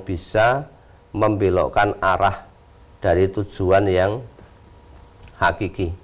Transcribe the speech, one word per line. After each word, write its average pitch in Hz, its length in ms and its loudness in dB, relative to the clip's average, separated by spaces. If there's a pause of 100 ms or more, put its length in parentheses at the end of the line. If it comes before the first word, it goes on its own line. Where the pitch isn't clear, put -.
bisa 113 640 0 (500)
membelokkan 101 880 2
arah 95 420 0 (540)
dari 95 320 2
tujuan 98 560 0
yang 95 320 0 (1200)
hakiki. 87 640 -4